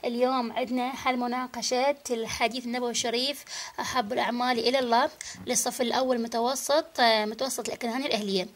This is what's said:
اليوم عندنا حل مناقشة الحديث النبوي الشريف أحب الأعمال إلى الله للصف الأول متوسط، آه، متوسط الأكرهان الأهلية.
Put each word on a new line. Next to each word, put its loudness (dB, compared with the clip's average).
اليوم 0
عندنا -2
حل 0
مناقشة 0
الحديث -2
النبوي -2
الشريف -2
أحب -2
الأعمال 0
إلى 2
الله 4
للصف 0
الأول 2
متوسط، 2
آه، 6
متوسط -4
الأكرهان -4
الأهلية. 0